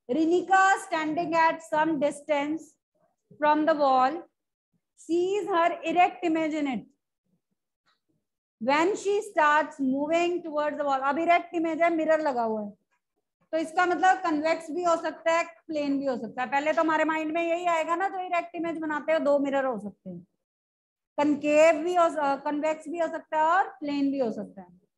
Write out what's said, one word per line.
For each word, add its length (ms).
Rinika, 540
standing 540
at 280
some 380
distance 640
from 260
the 80
wall, 420
sees 460
her 220
erect 400
image 380
in 100
it। 100
When 360
she 240
starts 600
moving 640
towards 340
the 120
wall, 140
अब 160
erect 360
इमेज 280
है, 80
मिरर 300
लगा 220
हुआ 200
है, 80
तो 40
इसका 300
मतलब 360
convex 480
भी 140
हो 120
सकता 360
है, 120
plane 320
भी 80
हो 100
सकता 260
है। 80
पहले 220
तो 80
हमारे 240
mind 280
में 100
यही 240
आएगा 300
ना, 120
जो 100
इरेक्ट 360
image 240
बनाते 340
हो, 60
दो 200
mirror 260
हो 140
सकते 320
हैं, 100
concave 680
भी 100
हो, 140
convex 480
भी 100
हो 100
सकता 280
है 60
और 280
plane 420
भी 60
हो 140
सकता 300
है। 200